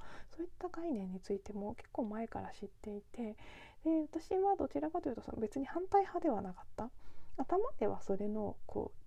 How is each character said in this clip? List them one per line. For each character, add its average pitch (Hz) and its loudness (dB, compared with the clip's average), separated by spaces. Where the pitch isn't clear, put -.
そ - -8
う - -2
い - -2
っ 359 -8
た 359 -4
概 339 -2
念 196 -2
に 185 -4
つ - -4
い 202 2
て 208 -8
も 208 -4
結 - -12
構 262 0
前 220 -4
か - -4
ら 196 -6
知 - -8
っ - -10
て 208 -6
い 202 -6
て、 220 -6
で、 320 6
私 320 -2
は 381 6
ど - 2
ち - -2
ら 302 2
か 349 0
と 311 0
い 254 2
う - -4
と、 - -4
そ - -6
の、 - -4
別 220 0
に 269 2
反 339 -2
対 392 10
派 359 -2
で - 4
は 208 4
な 185 -4
か - -12
っ - -10
た。 220 -2
頭 392 4
で - 4
は 196 2
そ 196 2
れ 208 2
の、 214 0
こ - -2